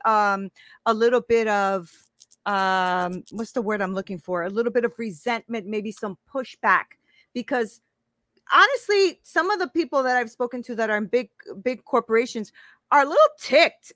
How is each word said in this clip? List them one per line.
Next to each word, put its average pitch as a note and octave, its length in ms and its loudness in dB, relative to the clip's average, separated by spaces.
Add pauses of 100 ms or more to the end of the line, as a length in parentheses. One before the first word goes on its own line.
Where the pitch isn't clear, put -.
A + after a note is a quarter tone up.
um, G3+ 440 0 (360)
a A3+ 80 2
little A#3 260 2
bit A3+ 300 0
of, G3 420 -2 (540)
um, F#3 840 -2
what's G#3+ 200 -8
the B3 100 -4
word G#3 200 -2
I'm F#3+ 120 -4
looking F#3+ 240 -8
for? F3 260 -6
A F3+ 60 -4
little A3+ 220 -2
bit A#3 140 0
of A#3 120 -6
resentment, A3+ 720 -8
maybe G#3+ 240 -6
some G3 260 -10 (160)
pushback? G#3+ 520 0 (480)
Because A#3+ 480 -6 (720)
honestly, G4 720 4
some F4+ 280 -2
of G4+ 80 -2
the F4 80 -2
people C#4+ 360 -2
that B3+ 120 0
I've A#3+ 160 -2
spoken B3 320 -6
to A#3+ 120 -8
that A3 140 -2
are G#3+ 80 0
in G#3+ 100 -4
big, A#3+ 220 0 (320)
big B3+ 240 -4
corporations A#3 680 -2 (380)
are C#4+ 100 6
a C4+ 40 2
little E4 140 2 (200)
ticked, - 560 2